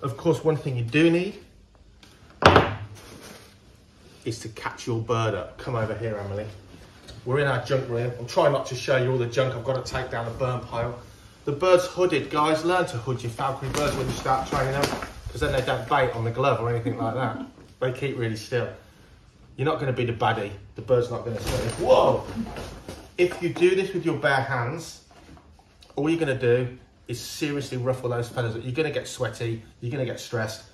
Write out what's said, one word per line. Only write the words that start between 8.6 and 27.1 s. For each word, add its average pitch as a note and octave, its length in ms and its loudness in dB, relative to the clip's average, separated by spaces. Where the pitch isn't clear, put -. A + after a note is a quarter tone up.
to B2+ 100 -6
show C3 220 2
you B2 120 2
all C3 80 2
the A#2+ 80 0
junk B2+ 300 0
I've A2+ 80 -8
got C3 200 -2
to - 80 -8
take B2+ 200 -4
down A#2 140 -4
the A2 120 -8
burn B2 220 -2
pile. A#2 360 -4
The D3 60 0
bird's F3+ 340 6
hooded, F3 440 2
guys. D#3 340 2
Learn F3+ 220 4
to - 120 -6
hood B2 240 -4
your A#2 100 -4
falconry C3+ 400 -4
birds C#3 240 0
when C3 100 -2
you B2+ 60 -2
start C3 360 0
training C3+ 240 0
them, C#3 120 2
'cause B2 120 -8
then C#3+ 120 0
they C3 100 2
don't A#2+ 260 -2
bait C3+ 240 4
on A#2 100 -4
the A2+ 80 0
glove B2 300 2
or A#2 80 0
anything A#2+ 300 -2
like C3 160 0
that. C3 320 -2
They B2+ 120 0
keep C3 260 -4
really A2+ 180 0
still. - 320 -2
You're C3 80 0
not D#3 160 0
gonna C3+ 140 0
be B2 100 0
the A2+ 80 -2
baddie. G#2+ 400 0
The - 80 -12
bird's B2 280 4
not A2+ 140 -6
gonna A2 160 -4
say, - 280 -2
"Whoa!" - 420 6
If F3 260 2
you E3 120 0
do F3+ 200 6
this F#3+ 200 0
with E3+ 100 -2
your D#3+ 140 0
bare C#3 240 2
hands, C3 580 -4
all C#3+ 140 0
you're E3 100 2
gonna C#3 180 0
do B2 400 2
is A#2 100 -6